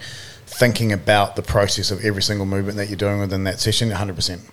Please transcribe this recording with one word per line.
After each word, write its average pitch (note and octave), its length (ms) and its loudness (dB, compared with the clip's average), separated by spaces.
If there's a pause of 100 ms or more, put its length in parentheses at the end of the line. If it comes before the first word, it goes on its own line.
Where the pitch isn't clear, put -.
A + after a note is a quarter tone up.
(460)
thinking A2 460 2
about G2+ 420 4
the F#2 80 -4
process G2+ 480 2
of G2+ 140 -4
every G2 180 0
single G2+ 240 0
movement G2 320 -2
that G2+ 100 -2
you're G2+ 80 -6
doing G2+ 220 0
within G2 260 -2
that F#2 140 -2
session, A2 320 2
a F2 60 -2
hundred F#2+ 180 -4
percent. - 260 -4 (120)